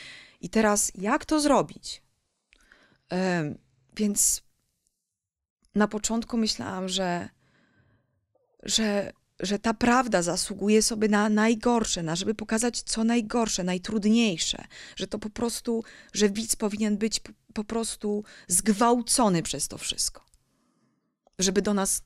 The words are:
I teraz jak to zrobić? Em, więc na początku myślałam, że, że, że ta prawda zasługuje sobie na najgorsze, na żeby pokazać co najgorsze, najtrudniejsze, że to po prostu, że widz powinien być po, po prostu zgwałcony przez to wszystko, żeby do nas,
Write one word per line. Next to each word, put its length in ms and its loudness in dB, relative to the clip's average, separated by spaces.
I 80 -10
teraz 460 2
jak 300 -2
to 160 0
zrobić? 600 0
Em, 500 -2
więc 460 0
na 140 2
początku 480 -4
myślałam, 520 -4
że, 400 -2
że, 500 -2
że 180 -2
ta 160 0
prawda 480 2
zasługuje 600 2
sobie 260 0
na 200 4
najgorsze, 720 2
na 140 -2
żeby 180 -2
pokazać 480 -2
co 220 -2
najgorsze, 600 0
najtrudniejsze, 1000 2
że 100 -6
to 120 -8
po 120 -8
prostu, 540 -4
że 180 4
widz 260 -4
powinien 400 0
być 240 -2
po, 120 -18
po 120 -6
prostu 600 -4
zgwałcony 960 4
przez 260 -6
to 100 -12
wszystko, 460 -6
żeby 240 2
do 120 2
nas, 300 0